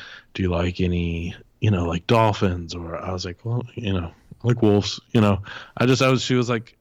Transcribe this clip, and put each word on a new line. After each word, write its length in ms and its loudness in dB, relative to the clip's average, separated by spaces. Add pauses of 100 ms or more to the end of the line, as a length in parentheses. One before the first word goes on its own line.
(340)
do 80 -4
you 80 0
like 320 -2
any, 540 -2 (240)
you 100 2
know, 160 2
like, 220 -6
dolphins?" 640 2
Or 240 -10
I 160 -8
was 100 -6
like, 220 -12
"Well, 160 -4 (140)
you 180 -4
know, 180 -4 (320)
I 40 0
like 160 2
wolves," 360 4 (120)
you 100 4
know. 220 4 (340)
I 80 0
just, 160 4
I 80 4
was, 140 2
she 100 -2
was 160 0
like, 320 -4